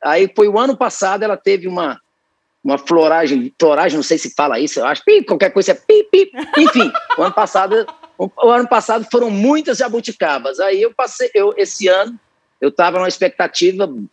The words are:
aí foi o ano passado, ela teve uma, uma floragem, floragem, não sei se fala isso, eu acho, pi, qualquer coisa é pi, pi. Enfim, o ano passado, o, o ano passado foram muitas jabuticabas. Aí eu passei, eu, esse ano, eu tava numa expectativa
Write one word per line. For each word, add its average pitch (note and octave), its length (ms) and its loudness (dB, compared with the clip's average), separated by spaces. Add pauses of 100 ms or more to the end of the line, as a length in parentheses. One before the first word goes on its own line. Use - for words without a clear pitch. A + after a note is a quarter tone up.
aí F3 320 0
foi G#3 120 4
o G#3 120 0
ano C4+ 180 0
passado, G3+ 460 -4
ela G#3+ 140 -2
teve F#3+ 300 -2
uma, E3+ 320 -6 (640)
uma C#3 140 0
floragem, D#3 840 0
floragem, D#3 360 2
não D3 80 -2
sei - 160 0
se - 160 -12
fala C#3 240 -2
isso, D3 200 -4
eu A#2 60 -2
acho, C#3+ 180 -4
pi, G#4 200 4
qualquer F#3 260 0
coisa G3 220 0
é F3 40 2
pi, - 360 4
pi. G4 200 4 (280)
Enfim, - 320 4 (260)
o - 60 0
ano F#3+ 100 -2
passado, G3+ 520 0 (320)
o, F#3+ 120 -6 (140)
o A#3 60 6
ano A#3+ 180 2
passado A3+ 440 -2
foram A#3+ 200 0
muitas C4+ 480 0
jabuticabas. F#3 800 -4
Aí G3 220 0
eu A#3 120 0
passei, A#3+ 400 -6
eu, G3+ 240 2
esse F#3+ 300 -2
ano, G3+ 300 0 (440)
eu C#3+ 100 0
tava F3 280 0
numa F#3 100 -2
expectativa F3+ 840 -2 (220)